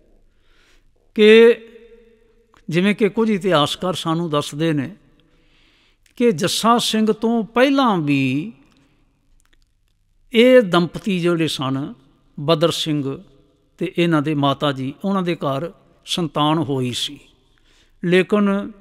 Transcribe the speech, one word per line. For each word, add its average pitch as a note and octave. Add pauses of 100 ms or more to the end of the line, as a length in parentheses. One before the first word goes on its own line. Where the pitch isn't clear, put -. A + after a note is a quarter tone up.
(1160)
ਕਿ A3 (1120)
ਜਿਵੇਂ F#3
ਕਿ G#3+
ਕੁਝ A3
ਇਤਿਹਾਸਕਾਰ F3+
ਸਾਨੂੰ E3
ਦੱਸਦੇ D3
ਨੇ D3+ (1200)
ਕਿ A#3+
ਜੱਸਾ G3+
ਸਿੰਘ A3
ਤੋਂ A3+
ਪਹਿਲਾਂ C4
ਵੀ C#3+ (1800)
ਇਹ B3
ਦੰਪਤੀ F3
ਜਿਹੜੇ E3
ਸਨ, C#3 (460)
ਬਦਰ D#3+
ਸਿੰਘ D3 (560)
ਤੇ F3
ਇਹਨਾਂ E3+
ਦੇ D3+
ਮਾਤਾ C#3
ਜੀ, C3 (100)
ਉਹਨਾਂ G3
ਦੇ F3
ਘਰ D3+ (320)
ਸੰਤਾਨ D#3
ਹੋਈ C3
ਸੀ, C#3 (840)
ਲੇਕਿਨ F#3